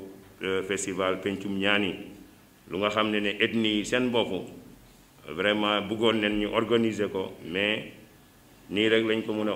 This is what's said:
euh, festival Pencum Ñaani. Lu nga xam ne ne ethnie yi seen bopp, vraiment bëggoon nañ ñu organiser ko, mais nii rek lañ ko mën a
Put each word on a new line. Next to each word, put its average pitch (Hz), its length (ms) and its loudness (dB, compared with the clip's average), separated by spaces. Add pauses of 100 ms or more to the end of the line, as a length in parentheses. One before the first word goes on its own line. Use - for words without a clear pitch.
(420)
euh, 95 220 0
festival 95 560 -2
Pencum 98 380 -4
Ñaani. 101 360 2 (760)
Lu 87 80 -4
nga 104 120 2
xam 107 200 2
ne 107 100 0
ne 101 200 -2
ethnie 110 380 2
yi 98 60 -2
seen 123 260 0
bopp, 113 220 0 (960)
vraiment 104 540 2
bëggoon 110 380 2
nañ 104 200 2
ñu 104 140 0
organiser 110 560 2
ko, 95 220 -4 (140)
mais 101 460 -2 (800)
nii 104 180 4
rek 113 180 4
lañ 110 160 0
ko 110 100 -4
mën 107 160 0
a 104 80 0